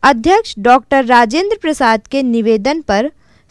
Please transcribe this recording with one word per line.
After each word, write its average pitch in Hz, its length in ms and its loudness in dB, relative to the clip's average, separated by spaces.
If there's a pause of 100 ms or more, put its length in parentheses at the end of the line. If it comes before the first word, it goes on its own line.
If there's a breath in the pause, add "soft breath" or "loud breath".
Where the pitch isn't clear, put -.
अध्यक्ष 285 560 0
डॉक्टर 247 460 2
राजेंद्र 254 560 0
प्रसाद 247 460 -2
के 277 160 -4
निवेदन 233 580 -2
पर 220 280 -2 (420)